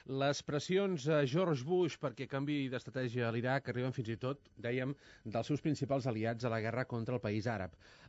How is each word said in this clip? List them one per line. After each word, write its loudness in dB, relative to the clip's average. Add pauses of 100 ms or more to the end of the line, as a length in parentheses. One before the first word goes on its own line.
Les 0
pressions 0
a 6
George 2
Bush 2
perquè -4
canviï 0
d'estratègia -2
a 2
l'Iraq 0
arriben -2
fins -2
i -4
tot, -6
dèiem, -2 (280)
dels -2
seus 0
principals 0
aliats 0
a 0
la 2
guerra 0
contra -2
el -2
país 0
àrab. -4 (340)